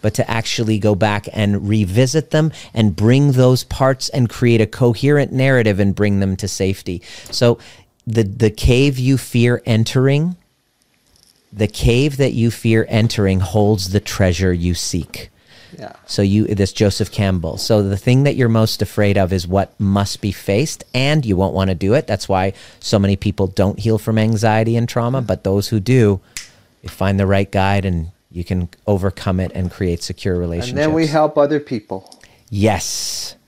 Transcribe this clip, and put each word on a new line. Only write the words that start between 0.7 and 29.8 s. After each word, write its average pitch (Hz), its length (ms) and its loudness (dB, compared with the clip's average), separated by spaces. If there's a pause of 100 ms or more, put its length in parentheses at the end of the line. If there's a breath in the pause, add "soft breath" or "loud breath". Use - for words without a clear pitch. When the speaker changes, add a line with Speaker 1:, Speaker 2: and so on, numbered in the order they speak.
Speaker 1:
go 104 160 2
back 104 380 -2
and 101 340 -2
revisit 110 640 0
them 156 220 0 (220 loud breath)
and 110 200 2
bring 131 380 4
those 127 320 4
parts - 460 -2
and 123 180 0
create 117 320 2
a 107 60 4
coherent 135 680 2
narrative 127 480 2
and 98 140 2
bring 101 260 0
them 95 160 0
to 98 120 -6
safety. 95 520 -4 (300 loud breath)
So 120 260 2 (500 loud breath)
the, 113 180 0
the 104 260 0
cave 131 480 2
you 131 180 2
fear 120 480 0
entering, 139 720 0 (1160)
the 104 160 -2
cave 131 480 0
that 135 180 0
you 117 160 2
fear 113 380 0
entering 104 520 2
holds 101 500 0
the 101 100 2
treasure 92 520 0
you 87 220 0
seek. - 560 -8 (480 loud breath)
Speaker 2:
Yeah. - 140 -16 (140)
Speaker 1:
So - 160 -4
you, 101 240 2
this 101 260 0
Joseph 101 380 0
Campbell. 92 480 -2
So 107 240 2
the 98 140 0
thing 127 280 2
that 143 120 0
you're 123 120 0
most 113 340 0
afraid 101 340 0
of 95 160 0
is 87 140 -2
what 95 340 -2
must 98 400 -2
be 101 120 -4
faced, - 600 -4
and 143 340 0
you 101 100 2
won't 90 180 0
wanna 95 200 0
do 95 200 0
it. 156 120 0
That's - 220 -4
why 95 240 0 (260 loud breath)
so - 200 -2
many 98 180 2
people 98 320 -2
don't 98 300 0
heal 110 200 0
from 110 200 -2
anxiety 110 580 2
and 117 120 -2
trauma, 123 340 -2
but 107 220 -4
those 98 240 0
who 110 120 0
do, 104 400 2 (640 loud breath)
you - 60 -14
find 98 300 -2
the 98 80 2
right 98 240 0
guide 98 340 0
and 85 240 -2 (220)
you 87 140 -8
can 90 240 -4 (200)
overcome 95 520 -2
it 90 140 -4
and 90 160 -4
create 87 320 -4